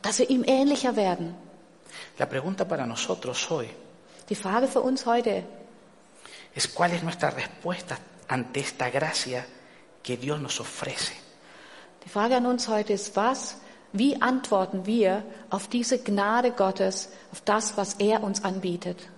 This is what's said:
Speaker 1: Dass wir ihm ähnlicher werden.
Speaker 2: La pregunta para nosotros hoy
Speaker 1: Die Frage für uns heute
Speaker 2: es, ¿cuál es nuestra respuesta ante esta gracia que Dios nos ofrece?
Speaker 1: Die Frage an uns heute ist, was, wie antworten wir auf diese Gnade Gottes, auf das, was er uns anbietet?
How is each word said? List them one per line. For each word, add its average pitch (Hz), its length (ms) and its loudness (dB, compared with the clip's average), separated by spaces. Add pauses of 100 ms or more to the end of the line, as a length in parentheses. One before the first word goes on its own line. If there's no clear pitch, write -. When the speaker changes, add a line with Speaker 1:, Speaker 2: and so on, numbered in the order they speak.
Speaker 1:
Dass 226 180 0
wir 254 100 6
ihm 254 160 4
ähnlicher 269 500 4
werden. 175 380 2 (840)
Speaker 2:
La 131 80 2
pregunta 180 400 -2
para 147 200 -2
nosotros 123 640 -4
hoy 131 180 -2 (600)
Speaker 1:
Die 202 80 -2
Frage 220 320 2
für 269 120 2
uns 262 260 0
heute 233 380 2 (1080)
Speaker 2:
es, - 200 -2
¿cuál 175 180 2
es 170 100 -2
nuestra 156 280 0
respuesta 135 680 -6 (300)
ante 127 320 -2
esta 127 300 -4
gracia 127 540 -2 (580)
que 123 140 -4
Dios 143 240 -4
nos 131 200 -6
ofrece? - 520 -6 (920)
Speaker 1:
Die - 60 -18
Frage 233 260 2
an 247 100 4
uns 247 220 0
heute 214 240 2
ist, - 240 -2
was, 247 400 0 (360)
wie 254 300 2
antworten 196 640 2
wir 208 380 4 (260)
auf 202 180 -2
diese 240 300 2
Gnade 220 540 2
Gottes, 190 560 2 (240)
auf - 120 -14
das, 214 320 2
was 202 180 -2
er 214 280 2
uns 202 220 -2
anbietet? 180 540 -4 (200)